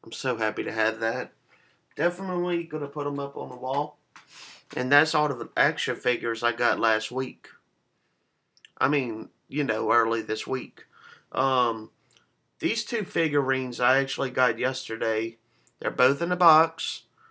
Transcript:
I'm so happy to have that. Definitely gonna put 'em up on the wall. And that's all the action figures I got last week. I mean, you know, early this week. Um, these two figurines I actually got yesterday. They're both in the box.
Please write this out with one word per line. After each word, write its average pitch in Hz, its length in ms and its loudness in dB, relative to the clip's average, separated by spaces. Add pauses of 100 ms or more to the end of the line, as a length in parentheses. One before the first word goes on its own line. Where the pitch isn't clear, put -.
I'm 113 100 -16
so 123 240 -2
happy 110 280 -2
to 107 80 -6
have 110 280 0
that. 120 320 -4 (640)
Definitely 175 640 -2
gonna 151 240 -6
put 143 220 -6
'em 143 100 -4
up 139 180 -8
on 135 120 -8
the 127 80 -12
wall. 135 420 -4 (800)
And 127 160 0
that's 151 220 6
all 147 140 4
the 120 280 -6
action 139 400 2
figures 117 460 -2
I 120 100 2
got 117 260 2
last 110 320 0
week. 127 380 -6 (1300)
I - 80 0
mean, 123 440 -2 (180)
you 143 160 -4
know, 110 260 0
early 113 320 2
this 110 240 -4
week. - 380 -6 (480)
Um, 123 580 0 (680)
these 220 240 -2
two 220 200 -2
figurines 131 760 0
I 127 180 4
actually 135 320 -2
got 123 280 2
yesterday. 113 800 -2 (420)
They're 110 100 -2
both 135 320 4
in 170 60 -2
the 180 80 0
box. 165 680 4 (260)